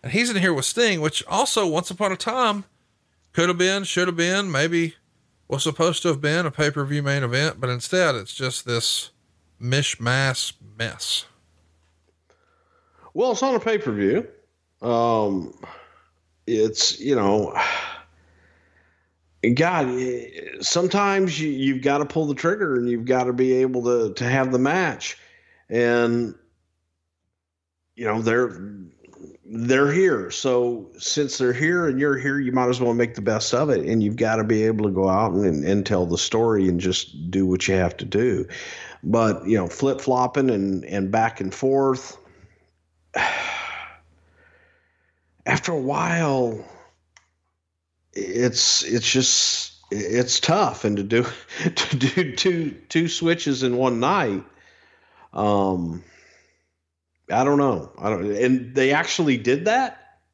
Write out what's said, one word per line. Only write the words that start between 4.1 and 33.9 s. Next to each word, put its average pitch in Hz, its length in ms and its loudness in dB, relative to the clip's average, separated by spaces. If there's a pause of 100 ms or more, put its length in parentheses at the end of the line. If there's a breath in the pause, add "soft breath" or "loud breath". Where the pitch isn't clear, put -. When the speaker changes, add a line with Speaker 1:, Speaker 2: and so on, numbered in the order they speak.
Speaker 1:
been, 185 340 0
maybe 165 440 0 (520)
was 135 160 -4
supposed 160 400 0
to 175 60 2
have 143 120 -2
been 156 240 0
a 147 60 -4
pay-per-view 147 500 -2
main 139 220 -2
event, 131 360 -2
but 131 100 -2
instead 151 440 0
it's 104 200 -8
just 127 320 -6
this - 440 -2 (500)
mishmash 131 960 -2 (240)
mess. - 480 -6 (1900 soft breath)
Speaker 2:
Well, 240 180 2
it's 220 120 -2
on 262 120 2
a 220 40 2
pay-per-view. 151 680 0 (540)
Um, 110 760 0 (880 loud breath)
it's, 110 540 0
you 135 160 0
know, 101 420 2 (2000 loud breath)
God, 160 340 2 (720)
sometimes 190 800 0
you, 156 100 -2
you've 135 320 0
gotta 143 240 2
pull 156 200 -2
the 143 100 -2
trigger 170 400 0
and 120 140 0
you've 120 160 -2
gotta 127 260 2
be 127 220 2
able 127 300 2
to, 117 320 2
to - 100 -6
have 131 260 2
the 127 80 2
match. 151 580 -2 (520 soft breath)
And, 120 680 2 (1600)
you 117 100 -8
know, 110 160 0
they're, 113 380 0 (840)
they're 123 480 2
here. 156 360 2
So 120 680 0
since - 400 -2
they're 123 160 2
here 165 340 0
and 131 120 0
you're 143 180 2
here, 139 220 -2
you 127 120 -2
might 127 160 2
as 123 140 0
well 120 120 2
make 117 220 0
the 110 60 -8
best 107 320 0
of 143 160 2
it. 90 160 2
And 110 180 2